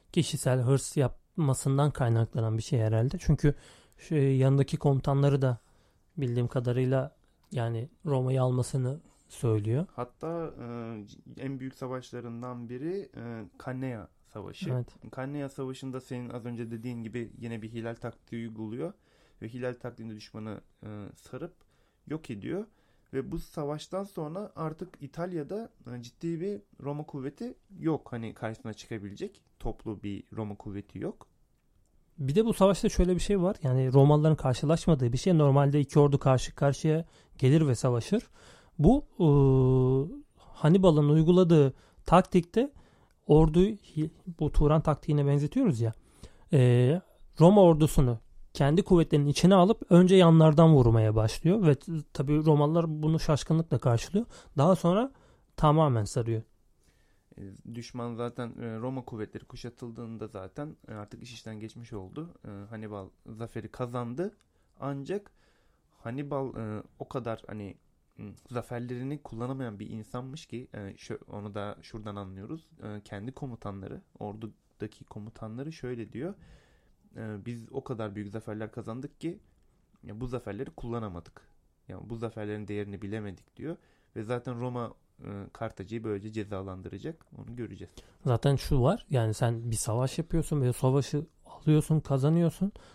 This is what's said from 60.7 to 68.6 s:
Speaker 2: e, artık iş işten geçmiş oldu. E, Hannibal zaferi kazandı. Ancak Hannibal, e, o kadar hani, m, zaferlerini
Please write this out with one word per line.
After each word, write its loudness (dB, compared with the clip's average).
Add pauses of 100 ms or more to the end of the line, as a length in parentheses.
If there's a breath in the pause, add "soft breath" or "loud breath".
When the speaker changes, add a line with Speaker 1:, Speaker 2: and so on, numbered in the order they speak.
Speaker 2:
e, -14
artık -16
iş -18
işten -16
geçmiş -16
oldu. -14 (160)
E, -14
Hannibal -14 (180)
zaferi -12
kazandı. -8 (440)
Ancak -8 (640)
Hannibal, -8
e, -8 (160)
o -14
kadar -8
hani, -14 (440)
m, -16 (180)
zaferlerini -10